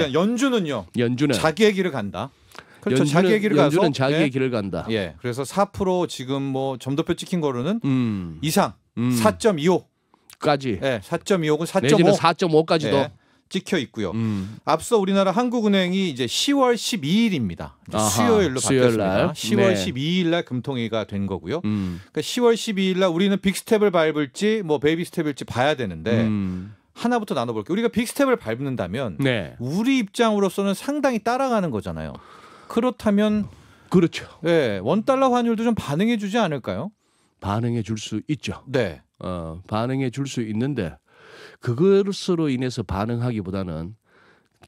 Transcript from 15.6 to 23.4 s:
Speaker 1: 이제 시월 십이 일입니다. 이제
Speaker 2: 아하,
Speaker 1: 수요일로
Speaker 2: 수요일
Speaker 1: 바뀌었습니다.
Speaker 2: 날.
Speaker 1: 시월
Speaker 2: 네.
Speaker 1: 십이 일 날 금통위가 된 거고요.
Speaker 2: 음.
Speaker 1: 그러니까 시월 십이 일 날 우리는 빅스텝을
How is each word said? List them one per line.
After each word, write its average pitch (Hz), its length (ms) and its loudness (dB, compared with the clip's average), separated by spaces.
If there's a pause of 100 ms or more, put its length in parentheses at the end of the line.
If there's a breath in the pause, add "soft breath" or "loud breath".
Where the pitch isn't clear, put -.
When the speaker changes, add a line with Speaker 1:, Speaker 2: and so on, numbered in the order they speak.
Speaker 1:
이제 127 180 -2
시월 254 520 2
십이 202 480 0
일입니다. 120 500 -4 (100)
이제 90 120 -4
Speaker 2:
아하, 107 100 4
Speaker 1:
수요일로 165 520 4
Speaker 2:
수요일 127 360 4
Speaker 1:
바뀌었습니다. 98 300 2
Speaker 2:
날. - 100 -2
Speaker 1:
시월 202 320 2
Speaker 2:
네. - 80 2
Speaker 1:
십이 143 440 0
일 165 100 2
날 170 140 0
금통위가 117 600 -4
된 98 220 -6
거고요. 92 380 -6
Speaker 2:
음. 98 360 -2
Speaker 1:
그러니까 - 220 -8
시월 233 340 2
십이 190 340 -2
일 180 100 0
날 190 100 2
우리는 196 280 2
빅스텝을 202 520 2